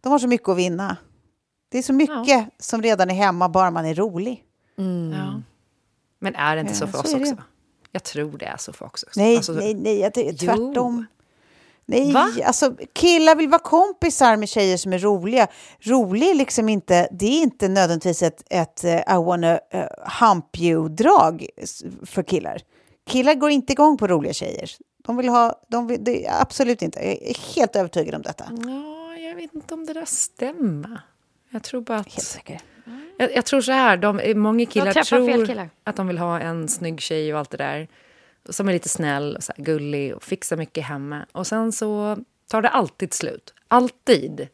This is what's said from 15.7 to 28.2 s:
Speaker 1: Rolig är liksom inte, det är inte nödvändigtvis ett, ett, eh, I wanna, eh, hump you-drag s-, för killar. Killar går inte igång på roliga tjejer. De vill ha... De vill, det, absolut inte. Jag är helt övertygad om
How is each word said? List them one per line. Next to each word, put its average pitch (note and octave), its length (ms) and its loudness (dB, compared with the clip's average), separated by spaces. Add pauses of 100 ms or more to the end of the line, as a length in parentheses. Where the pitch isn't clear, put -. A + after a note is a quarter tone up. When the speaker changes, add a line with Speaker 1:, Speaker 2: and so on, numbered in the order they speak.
Speaker 1:
Rolig A#3 500 2
är F#4+ 60 4
liksom A#3+ 340 0
inte, F3+ 420 2
det F#3 140 -6
är C#4 160 2
inte A3+ 260 0
nödvändigtvis F3+ 560 2
ett, D#3+ 260 -2
ett, - 340 -4
eh, E3+ 120 2
I E3 80 0 (220)
wanna, E3+ 340 2 (120)
eh, F#3 140 -4 (340)
hump F#3+ 400 2
you-drag E3 840 4 (120)
s-, - 260 -14 (220)
för - 180 -4
killar. - 380 -4 (460)
Killar B3+ 260 2
går D4 160 2
inte C#4 240 2
igång D4 240 6
på G#3+ 100 0
roliga E3+ 260 0
tjejer. - 380 -8 (340)
De A#3 120 -4
vill B3+ 120 0
ha... A#3+ 380 4
De A#3+ 200 -2
vill, A#3 160 -4
det, A#3+ 240 -2 (120)
absolut A#3+ 420 0
inte. D#3+ 180 -8
Jag F#3+ 140 -4 (160)
är - 260 -8
helt A#3+ 200 2
övertygad E3+ 400 -2
om D#3 60 -8